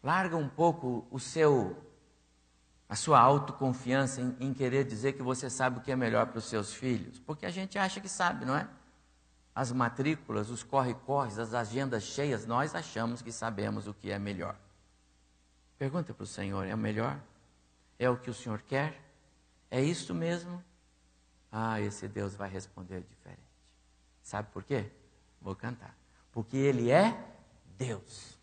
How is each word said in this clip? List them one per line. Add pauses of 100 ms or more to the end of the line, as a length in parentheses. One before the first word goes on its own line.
Larga
um
pouco
o
seu, (1120)
a
sua
autoconfiança
em,
em
querer
dizer
que
você
sabe
o
que
é
melhor
para
os
seus
filhos.
Porque
a
gente
acha
que
sabe,
não
é? (840)
As
matrículas,
os
corre-corres,
as
agendas
cheias,
nós
achamos
que
sabemos
o
que
é
melhor. (1200)
Pergunta
para
o
Senhor:
é
o
melhor? (800)
É
o
que
o
Senhor
quer? (680)
É
isto
mesmo? (880)
Ah,
esse
Deus
vai
responder
diferente. (800)
Sabe
por
quê? (560)
Vou
cantar. (360)
Porque
Ele
é (600)
Deus.